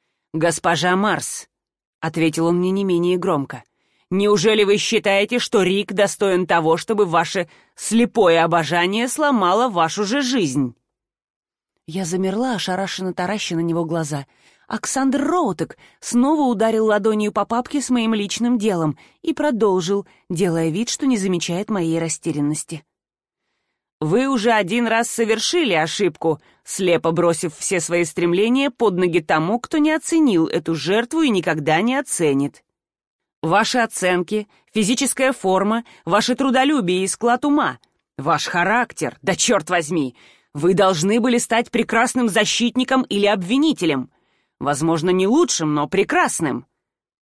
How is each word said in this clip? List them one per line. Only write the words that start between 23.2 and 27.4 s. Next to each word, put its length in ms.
Вы 280
уже 240
один 340
раз 240
совершили 640
ошибку, 640
слепо 480
бросив 420